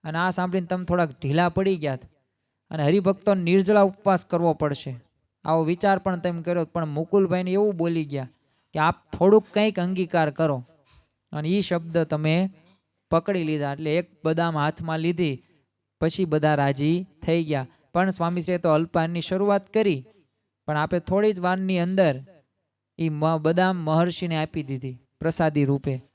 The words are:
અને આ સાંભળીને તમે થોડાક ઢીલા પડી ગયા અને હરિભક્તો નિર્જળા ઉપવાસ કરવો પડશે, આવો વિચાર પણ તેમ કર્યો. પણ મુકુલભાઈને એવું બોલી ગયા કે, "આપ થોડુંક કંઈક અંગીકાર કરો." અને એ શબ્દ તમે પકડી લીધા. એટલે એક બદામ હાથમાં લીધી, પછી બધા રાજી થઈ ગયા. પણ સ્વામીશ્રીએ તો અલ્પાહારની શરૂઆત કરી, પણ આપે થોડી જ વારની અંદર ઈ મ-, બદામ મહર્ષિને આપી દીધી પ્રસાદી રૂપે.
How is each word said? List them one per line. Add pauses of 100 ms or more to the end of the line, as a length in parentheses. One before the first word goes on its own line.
અને
આ
સાંભળીને
તમે
થોડાક
ઢીલા
પડી
ગયા (720)
અને
હરિભક્તો
નિર્જળા
ઉપવાસ
કરવો
પડશે, (440)
આવો
વિચાર
પણ
તેમ
કર્યો.
પણ
મુકુલભાઈને
એવું
બોલી
ગયા (440)
કે,
"આપ (220)
થોડુંક (100)
કંઈક
અંગીકાર
કરો." (680)
અને
એ
શબ્દ
તમે (600)
પકડી
લીધા.
એટલે
એક (140)
બદામ
હાથમાં
લીધી, (580)
પછી
બધા
રાજી (160)
થઈ
ગયા. (280)
પણ
સ્વામીશ્રીએ
તો
અલ્પાહારની
શરૂઆત
કરી, (600)
પણ
આપે
થોડી
જ
વારની
અંદર (800)
ઈ
મ-,
બદામ
મહર્ષિને
આપી
દીધી (200)
પ્રસાદી
રૂપે. (100)